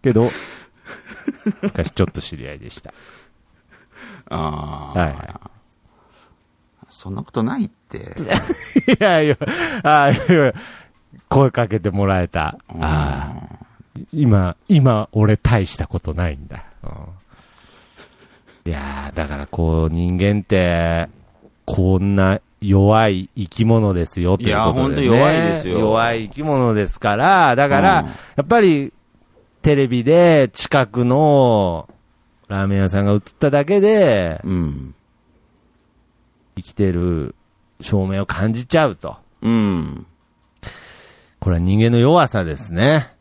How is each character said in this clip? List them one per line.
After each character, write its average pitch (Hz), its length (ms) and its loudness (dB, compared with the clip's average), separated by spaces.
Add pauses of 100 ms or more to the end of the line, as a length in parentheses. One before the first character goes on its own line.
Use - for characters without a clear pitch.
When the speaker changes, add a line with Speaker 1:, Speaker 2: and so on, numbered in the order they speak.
Speaker 1:
け 127 120 2
ど、 113 160 4
し - 1400 -10
か 92 120 -6
し - 80 -6
ち - 100 -4
ょ 90 40 2
っ - 20 -8
と - 140 -10
知 - 160 -14
り 62 100 -14
合 73 60 -14
い 69 60 -18
で 58 100 -20
し - 120 -20
た。 - 120 -20 (1400)
Speaker 2:
あ 76 680 -10
ー。 90 40 -2
Speaker 1:
は 82 100 0
い。 69 60 -10 (1700)
Speaker 2:
そ - 200 -18
ん 98 60 -10
な - 80 -12
こ - 80 -20
と 113 120 -4
な 131 140 -4
い 214 80 -2
っ - 40 -10
て。 - 460 -18 (720)
Speaker 1:
<laughs> 262 120 4
い - 40 2
や 175 180 4
い 151 60 2
や、 143 100 2 (460)
あ、 147 280 6
い 135 40 4
や、 151 380 2 (760)
声 135 240 4
か 120 160 -2
け 101 120 -2
て 95 100 -2
も 98 160 -2
ら 95 160 2
え 85 60 -2
た。 78 300 -6 (160)
Speaker 2:
う - 40 -12
ん。 80 60 -6
Speaker 1:
あ 71 500 -2 (640)
ー。 - 160 -14
今、 104 420 2 (120)
今、 131 440 4
俺 107 240 2
大 104 300 0
し - 120 -12
た 78 100 -8
こ 87 120 -6
と 78 140 -8
な 87 160 -2
い 69 80 -10
ん 71 100 -18
だ。 - 160 -18 (200)
う - 40 -12
ん。 - 1800 -18
い - 20 -4
や 69 400 -10
ー、 - 40 -8
だ 78 100 -6
か 71 100 -8
ら 71 100 -10
こ 80 440 0
う、 - 20 -6
人 87 240 -2
間 101 240 0
っ - 20 -12
て、 85 680 -2 (560)
こ 92 340 0
ん 98 160 0
な 98 240 2 (220)
弱 104 480 4
い 92 260 -4
生 98 120 -6
き - 180 -2
物 110 280 2
で 85 120 -2
す - 160 -8
よ、 90 160 2
と 120 60 -6
い 107 100 0
う 101 40 0
こ 110 160 0
と - 0 -
で 131 60 -2
ね。 - 0 -
Speaker 2:
い - 0 -
や、 127 40 0
ほ 135 40 0
ん 143 80 -2
と 147 60 -2
弱 131 300 4
い 160 40 2
で - 260 -2
す 92 60 -8
よ。 87 120 -2
Speaker 1:
弱 113 340 0
い 113 160 -6
生 - 40 -20
き 147 100 -10
物 131 300 0
で 104 140 0
す - 120 -8
か 104 180 0
ら、 156 380 4
だ 139 140 2
か 139 120 2
ら、 180 200 4
Speaker 2:
う - 20 -4
ん。 143 40 -8
Speaker 1:
や 127 60 -14 (300)
っ - 20 -2
ぱ 233 160 4
り、 151 320 2 (680)
テ 147 140 4
レ 139 120 2
ビ 120 160 -2
で 160 500 4
近 135 340 0
く 120 160 -2
の 123 840 2 (580)
ラ 98 160 -4
ー 98 40 0
メ 98 100 0
ン - 20 2
屋 95 100 2
さ 98 120 -2
ん 101 40 0
が 101 60 2
映 104 60 2
っ - 20 0 (200)
た 147 120 2
だ 143 140 2
け 196 160 2
で、 127 640 2
Speaker 2:
う 95 60 -4
ん。 71 440 -6 (1600)
Speaker 1:
生 - 80 -14
き - 100 -20
て 98 180 0
る 87 440 -2 (460)
証 95 260 -2
明 98 140 -4
を 101 40 -4
感 110 280 -4
じ 123 120 -8
ち 165 140 0
ゃ 151 80 2
う 98 80 -4
と。 - 220 -14 (240)
Speaker 2:
う 113 80 -2
ん。 90 560 -2 (1300)
Speaker 1:
こ 95 100 -4
れ 87 60 0
は 82 40 0
人 95 180 0
間 113 120 4
の 120 80 2
弱 143 300 4
さ 101 180 -2
で 78 120 -6
す 90 160 -14
ね。 131 480 0